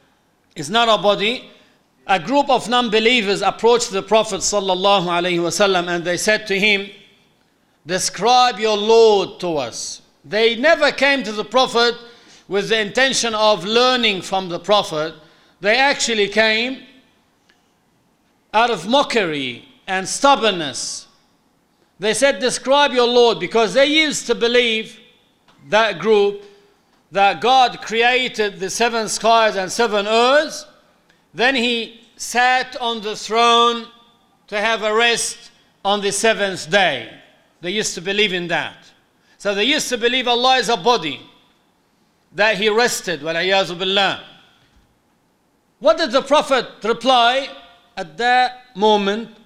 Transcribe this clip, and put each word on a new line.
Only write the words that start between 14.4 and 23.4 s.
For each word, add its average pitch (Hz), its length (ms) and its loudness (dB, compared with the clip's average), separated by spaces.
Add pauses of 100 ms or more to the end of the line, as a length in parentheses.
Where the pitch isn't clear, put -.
the 170 100 -6
Prophet. 160 560 -2 (460)
They 214 160 0
actually 240 500 0
came 220 580 -2 (1700)
out 233 160 4
of 190 200 -4
mockery 156 800 -2 (180)
and 190 220 -6
stubbornness. 202 960 -2 (920)
They 208 160 -2
said, 269 260 0
"Describe 269 520 2
your 240 160 2
Lord," 240 320 4
because 190 340 0